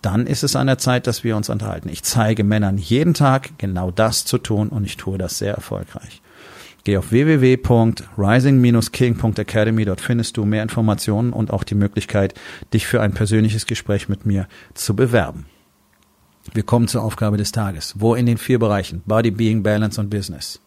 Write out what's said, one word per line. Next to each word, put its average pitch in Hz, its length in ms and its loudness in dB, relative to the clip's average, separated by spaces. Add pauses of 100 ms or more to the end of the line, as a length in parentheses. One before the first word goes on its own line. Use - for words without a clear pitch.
dann 110 260 -2
ist 143 160 -2
es 139 140 -2
an 131 100 0
der 131 120 2
Zeit, 127 280 0
dass 117 160 -4
wir 113 140 0
uns 104 120 -4
unterhalten. 107 380 -6
Ich - 160 -10
zeige 110 400 2
Männern 101 340 2
jeden 135 360 2
Tag 135 440 2
genau 92 340 -4
das 110 340 0
zu - 120 -2
tun 107 320 -2
und 104 160 -4
ich - 120 -10
tue 95 200 -6
das 92 200 -6
sehr 101 160 -4
erfolgreich. - 680 -10 (640)
Geh 101 140 2
auf 92 160 -2
w 131 120 4
w 156 140 4
w 127 160 6
punkt 113 480 2 (140)
rising 123 440 4 (300)
king 123 240 2
punkt 110 240 -2
academy, 110 460 0
dort 92 160 -4
findest 117 340 -2
du 110 80 -2
mehr 107 200 0
Informationen 110 680 0
und - 200 -4
auch 98 120 -2
die - 120 -4
Möglichkeit, 101 580 0 (400)
dich 107 120 0
für 120 140 0
ein 104 140 0
persönliches 110 520 0
Gespräch - 440 -4
mit 98 160 -4
mir 98 220 -2 (260)
zu - 200 -4
bewerben. 113 520 0 (1080)
Wir 107 100 -2
kommen 117 260 2
zur 113 140 -2
Aufgabe 107 340 0
des 104 160 -2
Tages. 98 440 -4
Wo 113 180 2
in 123 100 0
den 117 120 2
vier 123 220 0
Bereichen 98 460 0
Body, 110 260 2
Being, 107 320 0
Balance 104 380 0
und 101 80 -4
Business 95 580 -8